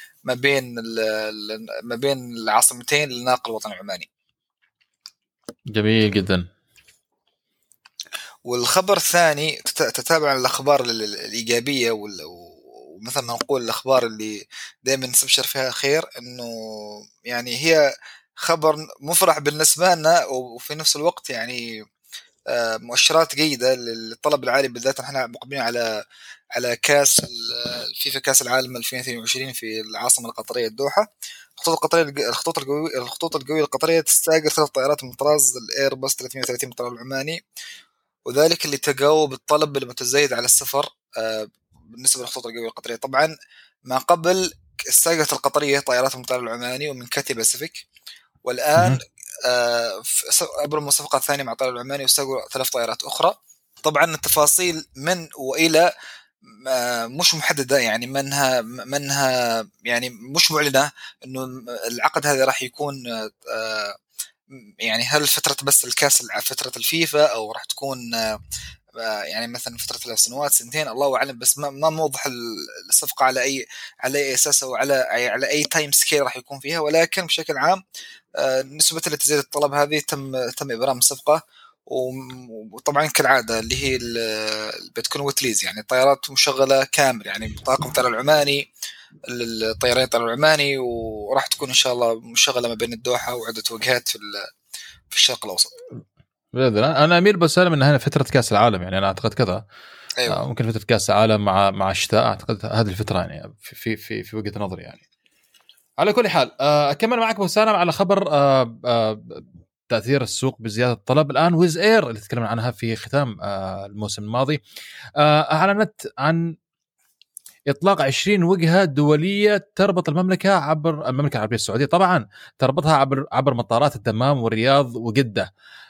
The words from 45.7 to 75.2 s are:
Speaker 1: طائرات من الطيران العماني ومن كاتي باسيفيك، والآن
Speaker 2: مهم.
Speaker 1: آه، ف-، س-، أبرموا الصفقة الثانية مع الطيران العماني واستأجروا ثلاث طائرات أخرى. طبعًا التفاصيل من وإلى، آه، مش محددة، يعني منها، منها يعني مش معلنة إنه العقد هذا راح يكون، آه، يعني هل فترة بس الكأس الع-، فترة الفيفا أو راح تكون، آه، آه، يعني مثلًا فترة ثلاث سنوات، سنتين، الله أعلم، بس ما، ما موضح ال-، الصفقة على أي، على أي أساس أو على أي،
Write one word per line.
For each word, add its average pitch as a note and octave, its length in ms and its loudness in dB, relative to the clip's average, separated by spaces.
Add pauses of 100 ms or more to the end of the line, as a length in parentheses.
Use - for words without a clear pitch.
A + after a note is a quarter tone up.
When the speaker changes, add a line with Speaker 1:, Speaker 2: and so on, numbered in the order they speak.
Speaker 1:
طائرات C3 360 0
من B2+ 60 -12
الطيران B2 260 -4
العماني B2 420 -8
ومن C3 160 -12
كاتي C3+ 280 -4
باسيفيك، - 540 -4 (560)
والآن B2+ 480 4
Speaker 2:
مهم. B2+ 80 2 (460)
Speaker 1:
آه، A#2 560 0
ف-، - 280 -2
س-، - 160 2 (180)
أبرموا D3 240 -4
الصفقة C#3+ 300 0
الثانية C#3 260 -2
مع A#2+ 80 -8
الطيران B2+ 220 -2
العماني C3+ 300 -8
واستأجروا C3 480 0
ثلاث C3 180 -2
طائرات A#2 340 -4
أخرى. - 300 0 (500)
طبعًا D#3 320 2
التفاصيل D#3+ 720 0 (100)
من D#3+ 320 -4 (100)
وإلى، D#3 560 4 (760)
آه، A#2+ 400 -2
مش D3+ 260 0
محددة، C#3 440 0
يعني A#2 300 0
منها، C3+ 540 0
منها B2+ 1080 -2 (160)
يعني A#2+ 260 -2
مش B2+ 420 -2
معلنة D3 400 2 (340)
إنه C3 200 -8 (420)
العقد C3 400 0
هذا C3+ 180 4
راح C3 180 0
يكون، C3+ 440 -8 (460)
آه، A2 420 -6 (840)
يعني A2+ 240 -2
هل D3 240 -2
فترة - 360 0
بس C3+ 220 2
الكأس C3+ 360 2
الع-، G#2 180 -8
فترة - 380 -6
الفيفا D#3 480 2
أو A2 260 -2
راح - 120 -12
تكون، B2+ 500 -8
آه، A2 260 -4 (600)
آه، G#2+ 240 -4
يعني G#2+ 240 -8
مثلًا A#2+ 300 -12
فترة - 200 -8
ثلاث A#2 220 -8
سنوات، C#3 340 0
سنتين، C#3 340 -2
الله C3 300 0
أعلم، B2+ 220 -4
بس B2 180 0
ما، D3 120 -6
ما C#3+ 200 0
موضح D#3 360 -4
ال-، A#2+ 300 -8 (340)
الصفقة - 340 0
على C3 180 2
أي، C3+ 240 -2 (340)
على C3+ 200 -2
أي C3+ 140 0
أساس C#3+ 300 2
أو B2+ 120 -6
على C#3 180 0
أي، B2 360 0